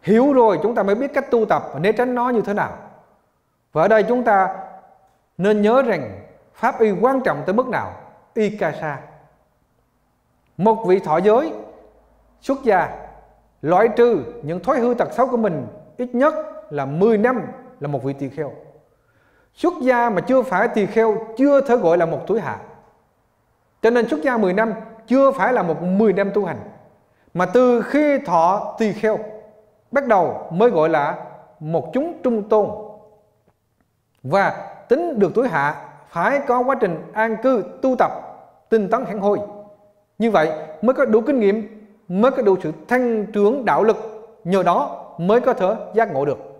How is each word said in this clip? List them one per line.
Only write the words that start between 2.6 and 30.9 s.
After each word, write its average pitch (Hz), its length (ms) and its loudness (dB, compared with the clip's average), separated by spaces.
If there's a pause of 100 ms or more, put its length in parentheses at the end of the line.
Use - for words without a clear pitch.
Và 151 100 2
ở 190 60 4
đây 220 140 6
chúng 240 220 0
ta 196 320 2 (840)
nên 208 240 2
nhớ 240 200 4
rằng 131 380 -4 (340)
pháp - 260 -2
y 220 100 4
quan 240 300 0
trọng 151 260 -2
tới 185 80 -2
mức 254 140 0
nào? 110 260 -6 (400)
Y 208 220 -2
ca 165 160 -2
sa. 147 280 -8 (1600)
Một 214 300 2
vị 185 140 4
thọ 160 200 0
giới, 233 320 2 (880)
xuất 269 220 -4
gia, 170 460 0 (540)
loại 180 260 4
trừ 226 360 2 (180)
những 170 200 -8
thói 277 160 0
hư 240 160 0
tật 202 180 -2
xấu 254 140 0
của 247 100 -4
mình 170 300 -2 (300)
ít 247 180 -8
nhất 285 200 2 (360)
là 143 140 -6
mười 196 340 2
năm 240 240 0 (380)
là 143 80 -8
một 139 140 -6
vị 139 100 -4
tỳ 135 160 -8
kheo. 135 240 -10 (1000)
Xuất 349 180 -2 (100)
gia 240 280 2
mà 180 100 0
chưa 254 220 2
phải 226 260 0
tỳ 214 180 0
kheo 220 300 0 (200)
chưa 277 240 4
thể 247 160 2
gọi 180 220 2
là 165 80 2
một 156 200 -4
tuổi 214 140 0
hạ. 120 180 -8 (1200)
Cho 220 80 4
nên 240 180 0
xuất 311 140 -4
gia 269 140 0
mười 190 160 0
năm 214 220 0 (320)
chưa 269 260 4
phải 214 200 0
là 226 100 0
một 160 200 -2
mười 196 300 2
năm 196 220 0
tu 208 100 0
hành. 151 140 -8 (760)
Mà 175 120 0
từ 240 360 2
khi 294 360 0
thọ 180 600 0
tỳ 214 140 0
kheo 214 260 -2 (720)
bắt 269 160 -2
đầu 185 440 0
mới 208 200 4
gọi 160 180 2
là 156 380 -2 (340)